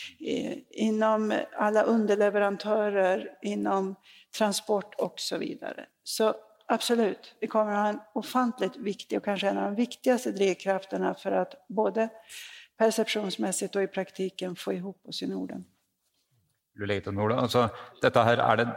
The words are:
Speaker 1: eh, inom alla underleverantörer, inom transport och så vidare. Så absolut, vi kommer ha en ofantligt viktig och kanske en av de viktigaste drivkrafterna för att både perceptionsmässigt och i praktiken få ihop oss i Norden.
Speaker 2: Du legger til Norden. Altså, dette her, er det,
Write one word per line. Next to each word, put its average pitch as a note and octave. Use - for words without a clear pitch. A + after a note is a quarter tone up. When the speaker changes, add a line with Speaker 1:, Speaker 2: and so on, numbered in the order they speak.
Speaker 1:
eh, -
inom G#3+
alla G#3+
underleverantörer, G#3
inom G3+
transport G3+
och -
så -
vidare. -
Så A3
absolut, A3+
vi A3
kommer G#3+
ha G#3
en G#3
ofantligt A3+
viktig G3+
och G3
kanske G3
en G3+
av G3
de G3+
viktigaste B3
drivkrafterna F#3+
för G3
att F#3
både G#3+
perceptionsmässigt G#3
och G3
i F#3+
praktiken F#3
få G3
ihop F#3+
oss -
i F#3+
Norden. F#3+
Speaker 2:
Du G#2
legger G2
til G2+
Norden. G#2+
Altså, B2
dette B2+
her, A#2
er A#2
det, A#2